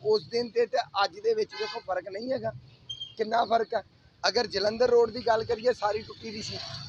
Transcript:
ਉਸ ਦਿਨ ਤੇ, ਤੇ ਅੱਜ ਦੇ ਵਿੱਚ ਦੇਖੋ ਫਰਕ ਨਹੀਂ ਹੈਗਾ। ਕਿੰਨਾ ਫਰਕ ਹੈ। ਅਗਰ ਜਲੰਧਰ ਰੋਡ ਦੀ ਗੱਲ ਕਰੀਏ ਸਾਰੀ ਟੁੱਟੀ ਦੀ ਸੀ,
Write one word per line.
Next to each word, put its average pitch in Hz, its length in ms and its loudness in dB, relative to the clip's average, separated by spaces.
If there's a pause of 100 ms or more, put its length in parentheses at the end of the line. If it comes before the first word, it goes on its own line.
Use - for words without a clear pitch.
ਉਸ 214 260 2
ਦਿਨ 233 220 -2
ਤੇ, 233 160 2
ਤੇ 262 120 -2 (260)
ਅੱਜ 196 160 -4
ਦੇ 220 140 2
ਵਿੱਚ 214 240 0
ਦੇਖੋ 220 220 -4
ਫਰਕ 185 280 -4
ਨਹੀਂ 220 240 -6
ਹੈਗਾ। 220 200 -2 (640)
ਕਿੰਨਾ 220 280 0
ਫਰਕ 220 300 0
ਹੈ। 196 80 -2 (460)
ਅਗਰ 214 180 2
ਜਲੰਧਰ 214 420 2
ਰੋਡ 233 220 6
ਦੀ 214 160 -6
ਗੱਲ 226 180 4
ਕਰੀਏ 226 280 0
ਸਾਰੀ 214 300 -2
ਟੁੱਟੀ 220 280 -12
ਦੀ 208 120 -8
ਸੀ, 190 160 -10 (300)